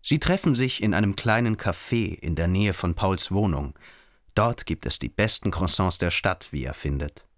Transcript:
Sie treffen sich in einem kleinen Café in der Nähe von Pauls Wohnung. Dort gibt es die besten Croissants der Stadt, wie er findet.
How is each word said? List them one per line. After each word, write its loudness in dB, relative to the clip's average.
Sie 0
treffen 2
sich 0
in 4
einem 2
kleinen 2
Café -2
in -4
der 2
Nähe 4
von 0
Pauls 0
Wohnung. 0
Dort 0
gibt -6
es -2
die -6
besten 0
Croissants 0
der 0
Stadt, -2
wie -4
er -6
findet. -6